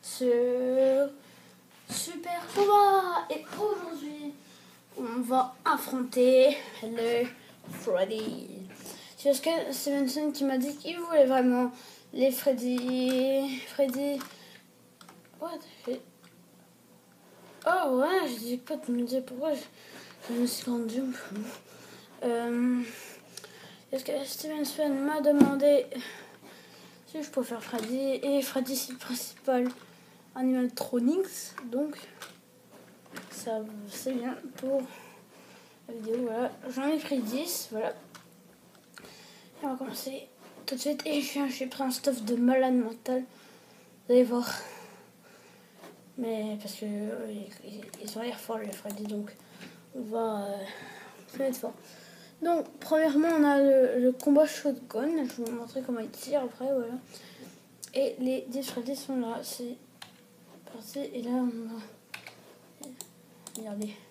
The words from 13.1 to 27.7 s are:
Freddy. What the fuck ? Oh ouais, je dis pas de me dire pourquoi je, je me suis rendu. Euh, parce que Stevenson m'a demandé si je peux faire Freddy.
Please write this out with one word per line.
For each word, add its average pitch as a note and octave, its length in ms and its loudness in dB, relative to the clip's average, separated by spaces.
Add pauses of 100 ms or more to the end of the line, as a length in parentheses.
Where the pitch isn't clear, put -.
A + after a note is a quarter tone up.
Freddy. C#4 520 0 (1200)
What D#4+ 200 -8
the - 320 -12
fuck ? B3+ 80 -6 (1700)
Oh D#4+ 320 4
ouais, E4 300 4
je A#3 100 -6
dis A#3+ 180 -4
pas C#4+ 200 -6
de - 140 -6
me A#3+ 120 2
dire B3+ 200 -2
pourquoi C4 300 -2
je, B3+ 80 -4 (680)
je A#3 140 -2
me B3 60 4
suis - 240 -4
rendu. A#3 320 -2 (1200)
Euh, A#3+ 580 0 (1080)
parce C4+ 140 -4
que - 80 -6 (140)
Stevenson D4+ 640 -2
m'a C#4+ 320 0
demandé C#4 640 6 (1200)
si D#4 180 -10
je D4 60 -12
peux C4 120 -2
faire A#3 220 -6
Freddy. B3+ 580 -2